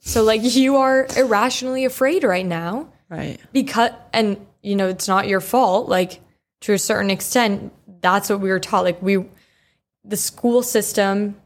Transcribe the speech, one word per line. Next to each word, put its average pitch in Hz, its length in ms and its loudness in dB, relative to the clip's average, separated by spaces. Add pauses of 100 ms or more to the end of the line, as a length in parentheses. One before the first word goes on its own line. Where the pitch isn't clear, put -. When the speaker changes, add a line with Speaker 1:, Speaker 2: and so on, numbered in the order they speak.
Speaker 1:
So, - 220 -2
like, 220 200 2
<laughs> 247 120 0
you 269 220 4
are 262 300 2 (100)
irrationally 254 680 0
afraid 269 380 0
right 185 220 0
now." 175 440 -6 (200)
Speaker 2:
Right. - 300 -10 (120)
Speaker 1:
Because, 233 400 0 (220)
and, 214 240 0 (240)
you 202 140 -4
know, 190 120 0
it's 185 200 -6
not 196 200 0
your 196 140 0
fault. 190 480 0
Like, 185 300 0 (420)
to 208 120 0
a 190 60 0
certain 196 320 2
extent, 202 640 0 (280)
that's 190 280 2
what 202 100 0
we 190 100 -2
were 190 100 0
taught. 185 240 -2
Like, 180 180 -2
we, 190 240 0 (800)
the 202 120 -6
school 240 460 0
system 208 720 0 (100)